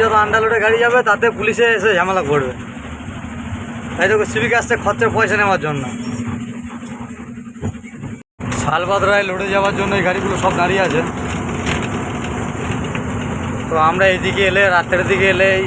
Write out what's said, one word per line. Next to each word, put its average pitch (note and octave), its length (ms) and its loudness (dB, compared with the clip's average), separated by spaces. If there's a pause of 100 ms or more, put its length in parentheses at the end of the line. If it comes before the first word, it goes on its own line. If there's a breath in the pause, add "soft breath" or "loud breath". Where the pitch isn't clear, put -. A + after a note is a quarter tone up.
যত A3 120 4 (100)
আন্ডারলোডে A3 420 2
গাড়ি A3+ 180 4
যাবে, A#3+ 160 4 (100)
তাতে G#3 160 2 (120)
পুলিশে A3+ 280 2 (120)
এসে G3+ 200 2
ঝামেলা F#3 340 2
করবে। C3 220 0 (1400)
তাই F3+ 160 2
দেখো G#3 220 4
সিভিক A3 280 0
আসছে A#3 140 0 (100)
খরচের G#3+ 320 2
পয়সা G#3+ 240 2
নেওয়ার G3 260 2
জন্য। C#3+ 180 -2 (2750)
শালবাদরায় G3 680 2
লোডে F#3 260 -4
যাওয়ার G3 240 2
জন্য G3 200 0
এই F3+ 80 0
গাড়িগুলো F#3+ 360 0
সব F#3 180 2
দাঁড়িয়ে F#3 260 2
আছে। D3+ 140 0 (2750)
তো D#3+ 60 -2 (140)
আমরা F#3 240 2
এইদিকে F#3 360 0
এলে, F#3+ 140 4 (120)
রাত্রের F3 360 2
দিকে F#3+ 220 4
এলে, F#3 160 4 (180)